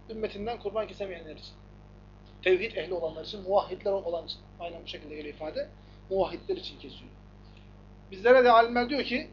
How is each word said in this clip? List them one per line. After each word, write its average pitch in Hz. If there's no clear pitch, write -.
Ümmetinden 214
kurban 208
kesemeyenler 165
için. -
Tevhid 190
ehli 175
olanlar 160
için, 202
muvahhidler 196
olan 170
için. -
Aynen 170
bu 151
şekilde 151
geliyor 147
ifade. 160
Muvahhidler 180
için -
kesiyor. -
Bizlere 240
de 247
alimler 240
diyor 269
ki, 277